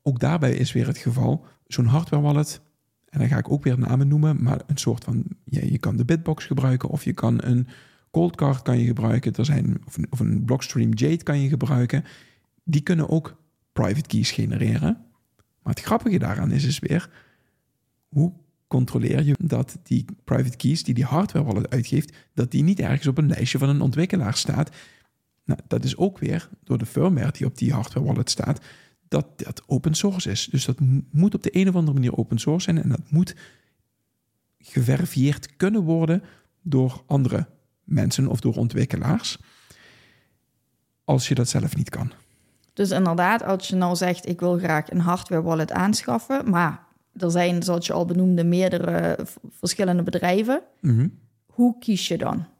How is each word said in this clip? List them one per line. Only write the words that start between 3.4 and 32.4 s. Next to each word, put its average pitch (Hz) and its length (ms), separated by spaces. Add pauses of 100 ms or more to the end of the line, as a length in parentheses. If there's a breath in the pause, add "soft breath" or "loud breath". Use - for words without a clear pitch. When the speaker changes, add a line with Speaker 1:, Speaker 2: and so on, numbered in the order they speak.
Speaker 1:
ook 143 120
weer 123 160
namen 131 280
noemen, 151 360
maar 123 240
een 143 100
soort 113 260
van, 120 200 (200)
ja, - 180
je - 160
kan - 180
de - 100
Bitbox 160 400
gebruiken 131 440
of 147 140
je 123 100
kan 117 300
een 123 240 (440 loud breath)
Cold 165 240
Card 139 260
kan 123 180
je 120 60
gebruiken, 117 480
er - 120
zijn, - 400
of - 120
een, - 120
of 123 100
een 107 260
Blockstream 117 480
Jade 147 300
kan 143 160
je 135 100
gebruiken. 123 540 (600 loud breath)
Die 156 180
kunnen 165 280
ook - 260 (360)
private 104 360
keys 107 240
genereren. - 760 (560)
Maar 120 120
het - 100
grappige 214 340
daaraan 110 340
is, 139 120
is 127 160
weer, - 300 (1000 soft breath)
hoe 156 260 (340)
controleer 127 560
je 143 160
dat 135 440
die - 220 (180)
private 123 340
keys - 260
die - 100
die 120 100
hardware 151 420
wallet 107 240
uitgeeft, - 460 (180 loud breath)
dat 123 180
die - 120
niet 185 160
ergens 139 280
op 135 100
een 151 100
lijstje 143 300
van 135 120
een 143 120
ontwikkelaar 143 560
staat? - 380 (680 loud breath)
Nou, - 220
dat - 160
is 131 140
ook 190 220
weer - 300 (140)
door 120 140
de 113 80
firmware 139 460
die - 140
op 127 120
die 123 160
hardware 127 320
wallet - 240
staat, - 360 (420 loud breath)
dat 147 180 (100)
dat - 300
open 143 280
source 185 380
is. - 200
Dus 135 140
dat 127 140
m-, 135 200 (100)
moet 175 260
op - 80
de - 120
een 190 140
of 180 60
andere 156 180
manier 131 240
open 117 200
source 156 260